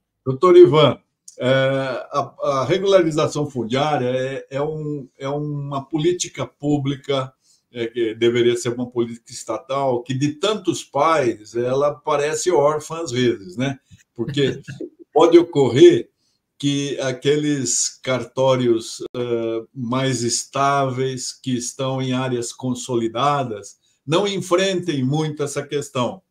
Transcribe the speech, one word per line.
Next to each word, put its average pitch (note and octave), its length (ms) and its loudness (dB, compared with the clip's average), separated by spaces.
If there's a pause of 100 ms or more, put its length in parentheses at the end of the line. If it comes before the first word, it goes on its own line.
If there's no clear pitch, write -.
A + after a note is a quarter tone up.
(240)
Doutor F3 320 6
Ivan, D3 420 8 (400)
é, B2+ 100 -2
a, C3+ 920 -2
a C#3 220 -2
regularização D#3+ 840 2
fundiária B2+ 600 -2
é, C3 420 -4
é C#3 120 -4
um, D3+ 460 -6 (100)
é C3+ 100 -8
uma C#3+ 560 -6
política E3+ 640 -4
pública, C#3 840 -2 (400)
é, A#2+ 140 -4
que A2+ 280 -2
deveria A#2 420 2
ser A#2+ 140 -4
uma B2 200 -6
política A#2 420 -6
estatal, B2 720 -4
que - 100 -8
de C#3+ 220 -2
tantos G3 500 -4
pais, B2+ 720 0
ela C3 400 0
parece D3+ 560 -2
órfã D#3 520 0
às E3 80 -8
vezes, G#2 460 -2
né? C3 220 -4 (360)
Porque C3+ 460 -2
<laughs> - 400 -18 (120)
pode E3 260 8
ocorrer D3 680 6 (500)
que C#3+ 420 -4
aqueles C#3 1000 -2
cartórios, B2+ 1000 0 (120)
eh, A2+ 500 -4 (100)
mais B2+ 480 -2
estáveis, C3 1080 -2
que B2+ 240 -6
estão C3 460 -6
em C3 100 -4
áreas B2 400 -4
consolidadas, B2 1300 -4 (280)
não F3+ 200 0
enfrentem F3+ 760 -2
muito D3+ 400 -2
essa C#3 200 -6
questão. C3 680 -6